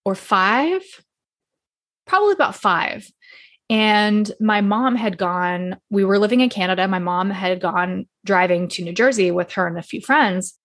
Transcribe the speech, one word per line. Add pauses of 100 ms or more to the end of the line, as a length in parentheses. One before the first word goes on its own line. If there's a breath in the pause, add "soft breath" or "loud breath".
or
five, (1200)
probably
about
five. (600 loud breath)
And (100)
my
mom
had
gone, (120)
we
were
living
in
Canada.
My
mom
had
gone (180)
driving
to
New
Jersey
with
her
and
a
few
friends.